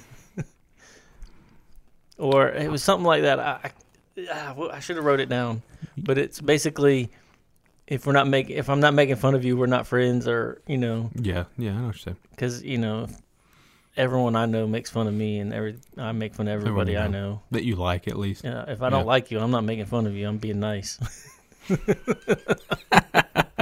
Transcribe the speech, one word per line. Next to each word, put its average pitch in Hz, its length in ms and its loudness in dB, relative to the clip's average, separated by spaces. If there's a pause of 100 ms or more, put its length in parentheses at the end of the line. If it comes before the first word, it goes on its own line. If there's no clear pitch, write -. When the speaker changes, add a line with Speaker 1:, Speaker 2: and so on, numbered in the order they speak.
Speaker 1:
<laughs> - 40 -20 (2000)
Or 135 320 4
it 151 200 -4
was 147 140 -4
something 185 220 2
like 156 160 6
that. 135 180 4
I, 127 240 -4
I, - 680 -16
ah, 147 240 -8
well, 160 140 -6
I 143 80 -12
should 170 160 -8
have 156 100 -4
wrote 139 140 6
it 127 100 -2
down, 120 320 -2 (380)
but 139 200 0
it's - 220 -4
basically, 143 720 4 (800)
if 135 180 -4
we're 143 60 2
not 139 160 6
make-, 135 220 2
if 139 200 -4
I'm 139 80 2
not 147 160 6
making 135 220 4
fun 135 180 4
of 127 100 2
you, 123 120 2
we're 127 100 2
not 123 220 0
friends, 123 400 2
or, 117 400 -2
you 139 100 -2
know. 113 380 -2
Speaker 2:
Yeah, 90 280 -2 (140)
yeah, 113 140 -2
I - 60 -2
know 123 80 -4
what 107 100 -6
you're - 180 -10
saying. - 20 -12 (200)
Speaker 1:
'Cause, 123 260 -4
you 127 160 -4
know, 110 300 -2 (880)
everyone 127 400 2
I 113 100 2
know 110 220 0
makes 113 200 -4
fun 113 200 -2
of 104 60 -2
me, 104 260 -2
and 101 120 -4
every, 110 260 -6 (200)
I 113 140 -6
make 110 220 -6
fun 107 120 -4
of 104 60 -2
Speaker 2:
Everyone 104 300 0
Speaker 1:
everybody 92 100 0
Speaker 2:
you 101 60 -2
Speaker 1:
I 107 100 -2
Speaker 2:
know. 98 240 -4
Speaker 1:
know. 107 180 -10
Speaker 2:
That 117 140 -2
you 117 100 0
like, 90 320 -2
at 104 100 -4
least. 98 280 -4
Speaker 1:
Yeah, 120 260 -8
if 117 120 -6
I 127 80 0
don't 135 100 4
Speaker 2:
Yeah. 117 60 -2
Speaker 1:
like 127 260 2
you, 110 80 -2
I'm 117 100 0
not 117 140 2
making 110 220 -4
fun 113 200 0
of 101 80 -4
you. 101 140 -4
I'm 107 100 -4
being 107 220 -4
nice. 104 400 -6 (680)
<laughs> 190 120 0 (1800)